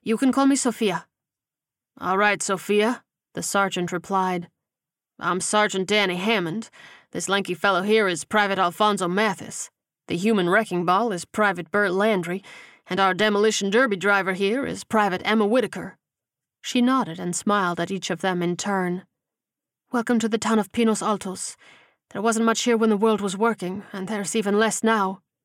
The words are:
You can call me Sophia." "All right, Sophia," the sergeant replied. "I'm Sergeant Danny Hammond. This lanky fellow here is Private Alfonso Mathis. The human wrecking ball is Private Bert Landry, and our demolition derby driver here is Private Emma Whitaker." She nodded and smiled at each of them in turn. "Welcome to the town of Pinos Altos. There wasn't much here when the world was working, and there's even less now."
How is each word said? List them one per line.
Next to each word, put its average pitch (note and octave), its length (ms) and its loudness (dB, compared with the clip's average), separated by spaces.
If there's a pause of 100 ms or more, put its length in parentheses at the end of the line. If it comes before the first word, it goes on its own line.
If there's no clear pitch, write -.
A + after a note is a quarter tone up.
You A3 140 -2
can C4 160 2
call C4+ 140 4
me C#4 100 4
Sophia." A3 500 -2 (920)
"All F#3 200 -2
right, G#3 240 2
Sophia," G#3 640 0 (300)
the F3 80 -10
sergeant F#3 500 -2
replied. F#3 580 -2 (680)
"I'm F3 220 -2
Sergeant G3 480 0
Danny G3+ 280 0
Hammond. G3 540 -2 (400)
This - 180 -8
lanky F#3+ 260 -2
fellow F#3 280 2
here G#3+ 260 4
is E3+ 160 -4
Private G3+ 340 2
Alfonso F#3+ 500 2
Mathis. F#3+ 640 -4 (360)
The F3 100 -4
human F#3+ 320 2
wrecking F3+ 360 0
ball G3+ 280 2
is F3 120 -6
Private F#3+ 460 -2
Bert G3+ 220 0
Landry, F#3+ 500 0 (440)
and F#3 120 -6
our F#3+ 160 4
demolition G#3 560 2
derby A3 260 2
driver F#3+ 360 2
here G3+ 320 -2
is F#3 200 -8
Private G3+ 400 0
Emma G#3+ 220 2
Whitaker." G3+ 520 -2 (640)
She - 180 0
nodded A#3+ 400 0
and F3 140 -4
smiled F#3+ 460 0
at F3 100 -4
each F#3+ 200 -6
of E3+ 100 -4
them F3+ 220 0
in F3 140 0
turn. F#3 480 -2 (880)
"Welcome A#3+ 280 0
to A3+ 80 0
the A3 100 0
town A3 200 2
of G3+ 140 -2
Pinos A3 300 2
Altos. F#3+ 540 -4 (540)
There - 120 -6
wasn't A3+ 240 2
much A3+ 160 0
here A#3 140 2
when A3 140 4
the G#3+ 60 4
world G#3+ 240 2
was G3+ 160 -4
working, G3+ 460 -2 (100)
and F#3+ 160 -10
there's G3+ 260 -6
even G#3 240 2
less A3 240 0
now." G3+ 380 0 (240)